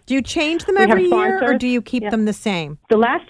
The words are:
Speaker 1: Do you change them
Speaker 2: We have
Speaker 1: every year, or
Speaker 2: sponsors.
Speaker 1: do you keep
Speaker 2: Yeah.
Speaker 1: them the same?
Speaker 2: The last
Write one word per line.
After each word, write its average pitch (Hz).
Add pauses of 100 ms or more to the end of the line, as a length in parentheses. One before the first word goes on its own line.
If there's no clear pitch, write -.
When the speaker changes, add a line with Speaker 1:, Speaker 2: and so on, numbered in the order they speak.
Speaker 1:
Do 254
you 269
change 330
them 381
Speaker 2:
We 392
have 392
Speaker 1:
every 381
year, 381
or -
Speaker 2:
sponsors. 254
Speaker 1:
do 247
you 247
keep 247
Speaker 2:
Yeah. 208
Speaker 1:
them 220
the 214
same? 165 (120)
Speaker 2:
The 226
last 240